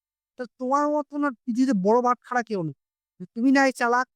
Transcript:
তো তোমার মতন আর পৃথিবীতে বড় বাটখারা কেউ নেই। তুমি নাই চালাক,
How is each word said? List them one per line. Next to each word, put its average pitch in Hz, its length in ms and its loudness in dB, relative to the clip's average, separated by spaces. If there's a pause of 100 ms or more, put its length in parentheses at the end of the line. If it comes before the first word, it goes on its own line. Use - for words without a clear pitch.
(400)
তো 254 40 -10 (100)
তোমার 269 360 -2
মতন 294 320 -4
আর 285 140 -2
পৃথিবীতে 254 440 0
বড় 214 220 4
বাটখারা 247 420 -2
কেউ 202 200 -6
নেই। 151 120 -8 (520)
তুমি 240 240 -2
নাই 269 220 4
চালাক, 247 420 0